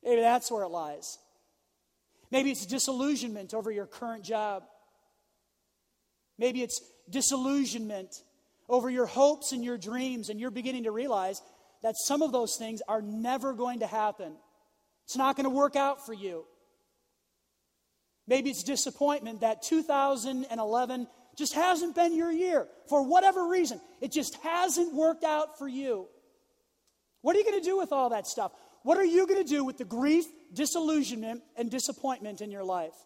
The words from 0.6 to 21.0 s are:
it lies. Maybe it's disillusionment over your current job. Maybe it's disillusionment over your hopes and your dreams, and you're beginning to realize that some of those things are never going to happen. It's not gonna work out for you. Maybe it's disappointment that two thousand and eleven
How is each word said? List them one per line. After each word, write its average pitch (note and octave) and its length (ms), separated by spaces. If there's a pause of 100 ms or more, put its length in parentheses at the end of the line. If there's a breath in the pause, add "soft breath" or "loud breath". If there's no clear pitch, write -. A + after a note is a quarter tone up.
it F3+ 60
lies. D#3+ 480 (1120 soft breath)
Maybe C4+ 200
it's G3 140
disillusionment B3 880
over A3 180
your G3+ 160
current A3+ 360
job. G#3 400 (1700)
Maybe B3 240
it's - 200 (280 soft breath)
disillusionment A#3+ 1120 (480)
over B3 200
your B3+ 160
hopes C#4+ 460
and B3 120
your A#3+ 140
dreams, A#3 520
and G#3+ 100
you're B3 120
beginning B3 320
to A3+ 80
realize G#3 500 (420 soft breath)
that A3 140
some D4 240
of D4+ 100
those A#3 260
things A3 300
are G#3+ 140
never A#3 520
going B3 260
to A3 80
happen. G3+ 460 (720)
It's - 120
not C4+ 180
gonna C4 140
work C#4 260
out C#4 300
for A3+ 80
you. F#3+ 320 (1800)
Maybe C4 220
it's - 140
disappointment B3+ 760
that A3 220
two D#4+ 180
thousand C4+ 640
and A#3 140
eleven A#3+ 480 (280 soft breath)